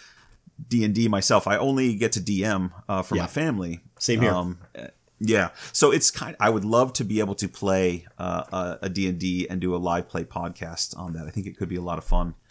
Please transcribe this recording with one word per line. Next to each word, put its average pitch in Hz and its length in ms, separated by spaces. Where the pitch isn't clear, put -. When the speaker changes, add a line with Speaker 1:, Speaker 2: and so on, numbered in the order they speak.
Speaker 1:
D 120 160
and 107 80
D 113 140
myself. 104 400
I 98 120
only 131 360
get 110 180
to 104 80
D 98 240
M, 95 300
uh, 95 140
for - 120
Speaker 2:
Yeah. 87 80
Speaker 1:
my 87 60
family. 101 540
Speaker 2:
Same 117 200
here. 110 140
Speaker 1:
Um, 90 240
uh, - 120
yeah. 107 280
So 147 160
it's 156 200
kind, - 300
I 107 80
would 107 160
love 123 300
to - 100
be 107 160
able 98 140
to 98 120
play, 92 600
uh, 90 260
a, 98 60
a - 20
D 95 180
and 90 120
D 90 320
and 92 100
do 90 140
a - 20
live 87 320
play 85 160
podcast 85 760
on 85 140
that. 78 140
I 90 40
think 98 160
it - 120
could 92 100
be 90 80
a 90 60
lot 85 160
of - 60
fun. 87 300